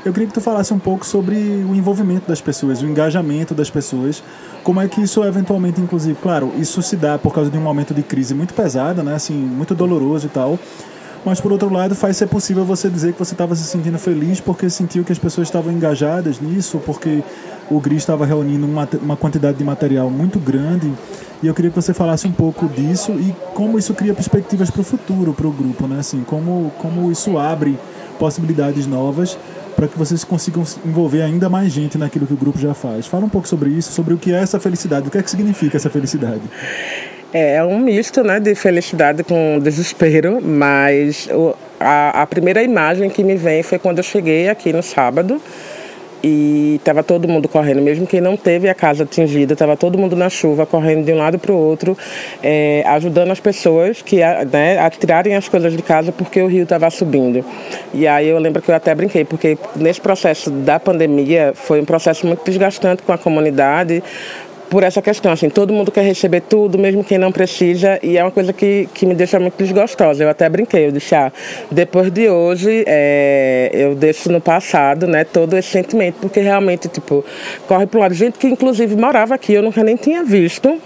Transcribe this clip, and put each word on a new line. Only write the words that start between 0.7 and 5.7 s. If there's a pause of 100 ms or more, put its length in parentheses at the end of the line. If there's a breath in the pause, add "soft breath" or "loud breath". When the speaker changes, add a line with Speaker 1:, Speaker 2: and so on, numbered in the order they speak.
Speaker 1:
um
pouco
sobre
o
envolvimento
das
pessoas,
o
engajamento
das
pessoas. (420 loud breath)
Como
é
que
isso
eventualmente,